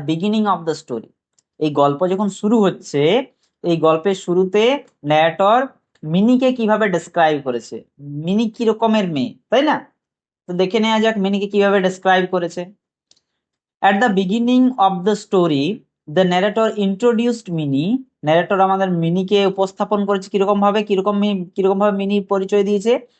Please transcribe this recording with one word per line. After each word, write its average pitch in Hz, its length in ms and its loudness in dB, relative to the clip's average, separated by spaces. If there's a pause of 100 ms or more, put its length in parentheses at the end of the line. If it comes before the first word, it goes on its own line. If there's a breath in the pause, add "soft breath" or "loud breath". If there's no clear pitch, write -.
beginning 208 400 -2
of 175 200 -2
the 156 180 -4
story? 113 260 -10 (500)
এই 151 100 -2
গল্প 143 380 0
যখন 196 220 -2
শুরু 214 320 0
হচ্ছে, 175 640 0 (380)
এই 170 140 0
গল্পের 160 380 0
শুরুতে 196 680 0 (220)
ন্যারেটর 165 640 2 (360)
মিনিকে 240 480 2
কিভাবে 214 380 0
ডেসক্রাইব 160 540 0
করেছে, 120 400 -8 (160)
মিনি 165 500 -4
কি 233 160 -6
রকমের 220 420 0
মেয়ে, 131 260 -4 (160)
তাই 247 120 2
না? 294 240 -2 (600)
তো 180 60 -8
দেখে 185 260 0
নেওয়া 220 200 2
যাক 220 180 0
মিনিকে 196 300 -2
কিভাবে 202 340 2
ডেসক্রাইব 185 500 0
করেছে। 175 480 -6 (1040)
At 202 140 4
the 226 140 2
beginning 233 600 2
of 190 240 2 (120)
the 208 100 2
story, 175 640 0 (360)
the 185 100 4
narrator 202 440 2 (100)
introduced 220 760 0
Minnie। 156 440 -2 (280)
ন্যারেটর 170 340 2
আমাদের 190 320 2
মিনিকে 185 540 0
উপস্থাপন 190 600 -2
করেছে 190 240 -4
কিরকম 202 320 0
ভাবে, 208 220 2
কিরকম 196 340 -2
মি-, 202 380 -2
কিরকম 196 240 0
ভাবে 202 180 2
মিনির 196 300 -2
পরিচয় 196 360 0
দিয়েছে? 208 440 0 (120 soft breath)